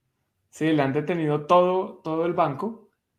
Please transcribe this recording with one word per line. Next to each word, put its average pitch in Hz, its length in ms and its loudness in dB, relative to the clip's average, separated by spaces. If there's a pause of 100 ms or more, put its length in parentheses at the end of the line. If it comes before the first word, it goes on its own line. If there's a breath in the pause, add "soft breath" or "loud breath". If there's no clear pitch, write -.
(500)
sí, 156 220 0
le 151 100 2
han 135 120 0
detenido 151 520 -2
todo, 180 580 2
todo 160 220 -2
el 175 80 -2
banco. 170 560 -4 (300)